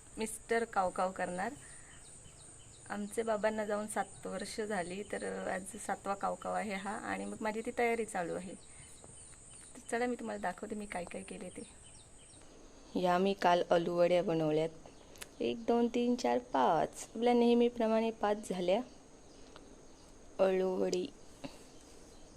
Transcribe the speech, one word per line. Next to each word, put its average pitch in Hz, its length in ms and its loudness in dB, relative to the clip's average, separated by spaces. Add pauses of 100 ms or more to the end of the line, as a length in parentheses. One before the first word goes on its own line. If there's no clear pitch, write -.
(160)
मिस्टर 226 480 -2
काव 190 260 0
काव 185 200 0
करणार. 185 420 -4 (1400)
आमचे 208 320 -4
बाबांना 214 420 0
जाऊन 214 220 -2
सात - 400 -6
वर्ष 190 340 -6
झाली, 196 420 -4
तर, 190 460 -6
अ, 190 60 -2
आज 185 80 -4 (240)
सातवा 196 280 -4
काव 196 200 -2
काव 180 180 -6
आहे 190 220 -2
हा. 196 160 -6
आणि 196 340 -4
मग 202 160 -8
माझी 220 200 -2
ती 240 180 -6
तयारी 233 260 2
चालू 170 300 -4
आहे. 180 180 -8 (1200)
तर 254 40 -16 (100)
चला, 240 160 0
मी 247 80 -2
तुम्हाला 220 260 -6
दाखवते 202 340 -6
मी 208 120 -6
काय 196 180 -6
काय 190 180 -10
केले 185 260 -12
ते. - 360 -14 (1160)
या 180 180 4
मी 196 140 4
काल 180 380 4
आलू 175 240 4
वड्या 175 280 6
बनवल्यात. 160 460 2 (720)
एक, 233 260 -2
दोन, 240 220 4
तीन, 240 260 2
चार, 247 240 2
पाच. 220 680 2 (100)
आपल्या 240 180 4
नेहमीप्रमाणे 233 760 4
पाच 208 380 0
झाल्या. 185 320 2 (1600)
आलू 185 260 4
वडी. 185 360 0 (1300)